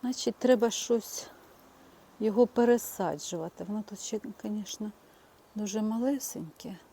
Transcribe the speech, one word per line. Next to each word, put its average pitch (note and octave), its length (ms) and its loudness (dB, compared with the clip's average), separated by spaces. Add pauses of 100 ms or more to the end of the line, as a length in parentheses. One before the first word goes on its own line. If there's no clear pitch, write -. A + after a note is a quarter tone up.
значить, B3 360 -2
треба A#3+ 340 6
щось - 560 -2 (920)
його A3 260 6
пересаджувати. F3 1160 0
Воно G#3 180 -6
тут G3+ 180 -12
ще, G#3+ 200 -6 (220)
звісно, G#3+ 500 -6 (640)
дуже G#3 280 -4
малесеньке. A3 960 -4 (140)